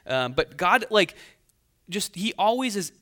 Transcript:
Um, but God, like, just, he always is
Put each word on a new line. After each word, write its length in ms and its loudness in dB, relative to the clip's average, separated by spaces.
Um, 260 -2
but 240 -4
God, 340 2
like, 240 2
just, 280 -6
he 200 -4
always 380 0
is 160 -6